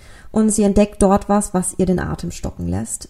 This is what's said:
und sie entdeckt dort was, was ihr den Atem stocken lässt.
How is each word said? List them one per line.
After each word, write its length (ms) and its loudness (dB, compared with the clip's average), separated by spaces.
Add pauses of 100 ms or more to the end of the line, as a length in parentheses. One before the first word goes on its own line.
(320)
und 180 2
sie 140 2
entdeckt 380 2
dort 260 4
was, 260 0
was 240 -2
ihr 80 0
den 140 2
Atem 320 -6
stocken 360 -8
lässt. 420 -6